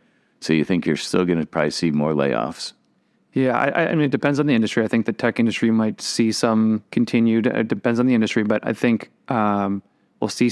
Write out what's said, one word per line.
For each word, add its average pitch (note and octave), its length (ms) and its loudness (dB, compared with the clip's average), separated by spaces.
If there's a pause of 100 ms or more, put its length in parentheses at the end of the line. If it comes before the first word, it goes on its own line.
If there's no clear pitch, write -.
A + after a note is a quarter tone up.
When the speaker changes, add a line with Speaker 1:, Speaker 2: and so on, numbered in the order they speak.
(420)
Speaker 1:
so - 120 -2
you D#2 100 2
think F2+ 240 -2
you're D#2 80 0
still - 300 -2
gonna E2 200 0
probably D#2 260 -2
see E2+ 200 -2
more D2 220 0
layoffs? C2+ 600 -4 (600)
Speaker 2:
Yeah, B2+ 240 0
I, C3 100 0
I, E3 220 0
I - 60 0
mean, D3+ 100 4
it C3+ 60 0
depends C#3 280 0
on D3 80 0
the C#3+ 80 2
industry. A2+ 280 0
I A2 40 -2
think A#2 180 0
the A2+ 80 -2
tech A#2 260 -2
industry A2+ 300 2
might A2 320 0
see A2+ 300 0
some A2 600 2
continued. A2+ 560 2
It A2 200 0
depends A#2 320 0
on B2 80 2
the B2+ 80 4
industry, A2 280 2
but G#2+ 220 0
I A#2+ 80 -2
think, A2+ 380 0 (160)
um, G2+ 560 0 (360)
we'll G#2+ 100 -2
see, A#2+ 220 0